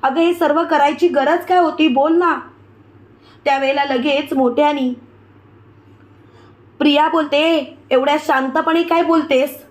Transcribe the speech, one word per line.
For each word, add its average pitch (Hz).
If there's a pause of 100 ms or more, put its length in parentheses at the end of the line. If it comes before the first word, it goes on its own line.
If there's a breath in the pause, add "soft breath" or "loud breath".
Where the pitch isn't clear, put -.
अगं, 269
हे 339
सर्व 320
करायची 302
गरज 294
काय 359
होती? 320
बोल 285
ना." 349 (1080 soft breath)
त्यावेळेला 277
लगेच 277
मोठ्यानी 269 (1800 loud breath)
प्रिया 294
बोलते, 302 (140)
"एवढ्या 277 (100)
शांतपणे 311
काय 339
बोलतेस? 294